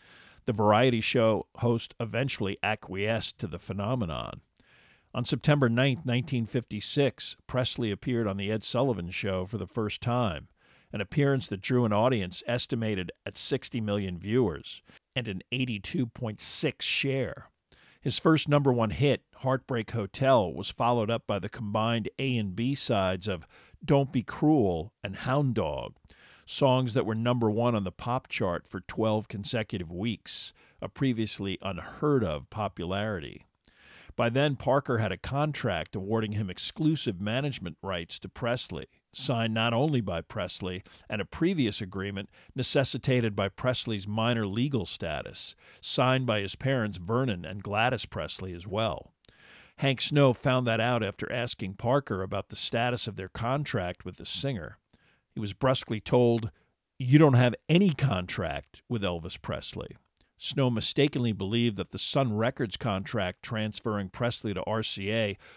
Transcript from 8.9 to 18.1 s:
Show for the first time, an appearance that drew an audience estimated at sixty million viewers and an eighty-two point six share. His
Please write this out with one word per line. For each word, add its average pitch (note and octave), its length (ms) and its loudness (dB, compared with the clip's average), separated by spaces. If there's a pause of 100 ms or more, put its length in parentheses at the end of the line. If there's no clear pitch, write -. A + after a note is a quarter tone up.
Show F#2 340 -2
for G#2 140 -6
the F#2 80 -6
first G#2+ 340 -4
time, A#2 460 -2 (440)
an G#2+ 80 -6
appearance C#3 500 0
that - 120 -6
drew B2 240 2
an G#2+ 80 2
audience G#2 540 2
estimated A2 640 -2 (120)
at - 140 -12
sixty - 420 -2
million G2+ 380 -2
viewers F#2+ 640 0 (340)
and A#2+ 120 -6
an F#2+ 240 -6
eighty-two B2 560 -2
point A2 340 -8
six - 440 -2
share. C3+ 640 -2 (540)
His - 140 -2